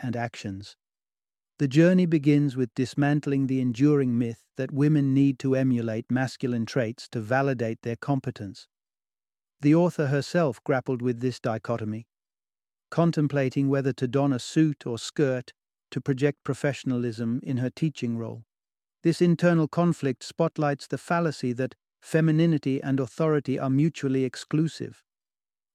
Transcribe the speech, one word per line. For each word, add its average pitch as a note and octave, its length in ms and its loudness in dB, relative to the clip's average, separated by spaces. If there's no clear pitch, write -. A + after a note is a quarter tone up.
and A#2+ 160 -6
actions. G2+ 580 -8
The C#3+ 100 2
journey F3 360 6
begins D3 520 2
with B2+ 180 -2
dismantling C#3 720 0
the C3 140 0
enduring B2+ 560 2
myth A#2 260 -4
that C3+ 160 -6
women C#3+ 400 2
need C#3 260 4
to C3 160 2
emulate A#2+ 560 0
masculine A#2+ 540 -2
traits A#2 440 -4
to A#2+ 120 -6
validate A#2+ 640 -2
their A#2 120 -4
competence. B2 720 -6
The D3 140 6
author E3 320 2
herself C#3+ 580 0
grappled B2+ 360 -2
with A#2+ 200 -2
this B2+ 180 -4
dichotomy, A2+ 680 -6
contemplating C#3+ 800 0
whether C3+ 240 0
to C3+ 140 -4
don C#3 260 0
a B2 60 -2
suit D#3 460 0
or A#2 120 -6
skirt C3 560 -4
to C3 100 -6
project C#3+ 420 0
professionalism B2 1000 -4
in C3+ 140 -4
her B2+ 120 -2
teaching B2+ 480 -4
role. A#2 260 -10
This E3 180 2
internal E3+ 460 4
conflict E3+ 560 0
spotlights D3+ 640 -2
the C#3 100 -6
fallacy D#3+ 560 -2
that C3 220 -4
femininity D#3 800 2
and C3+ 180 -2
authority D3 600 -2
are C3+ 100 -2
mutually C3+ 540 0
exclusive. B2+ 800 -4